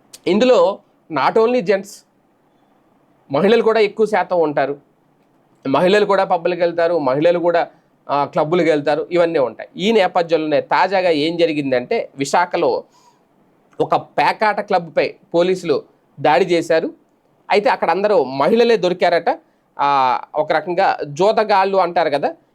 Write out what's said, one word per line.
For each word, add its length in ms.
ఇందులో 520
not 300
only 180
gents, 280
మహిళలు 320
కూడా 160
ఎక్కువ 260
శాతం 340
ఉంటారు. 380
మహిళలు 380
కూడా 180
పబ్బులకు 360
వెళ్తారు, 400
మహిళలు 400
కూడా, 280
ఆ, 160
క్లబ్బులకు 440
వెళ్తారు, 420
ఇవన్నీ 280
ఉంటాయి. 380
ఈ 140
నేపథ్యంలోనే 720
తాజాగా 480
ఏం 280
జరిగిందంటే 800
విశాఖలో 680
ఒక 140
పేకాట 640
క్లబ్‌పై 540
పోలీసులు 500
దాడి 260
చేశారు. 480
అయితే 180
అక్కడ 220
అందరూ 320
మహిళలే 540
దొరికారట. 640
ఆ, 420
ఒక 160
రకంగా 460
జోదగాళ్ళు 680
అంటారు 320
కదా, 240